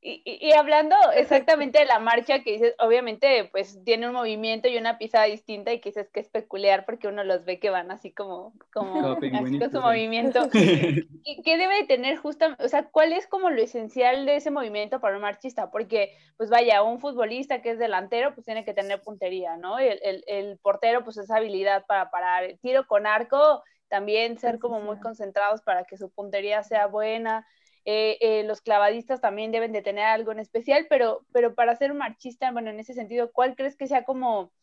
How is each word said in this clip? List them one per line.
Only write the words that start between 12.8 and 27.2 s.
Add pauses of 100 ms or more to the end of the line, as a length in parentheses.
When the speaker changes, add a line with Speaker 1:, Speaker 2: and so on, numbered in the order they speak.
Speaker 1:
cuál
es
como
lo
esencial
de
ese
movimiento
para
un
marchista?
Porque, (200)
pues,
vaya,
un
futbolista
que
es
delantero,
pues,
tiene
que
tener
puntería,
¿no?
El,
el,
el
portero,
pues,
esa
habilidad
para
parar.
El
tiro
con
arco, (240)
también
ser
como
muy
Speaker 3:
Precisión.
Speaker 1:
concentrados
para
que
su
puntería
sea
buena, (420)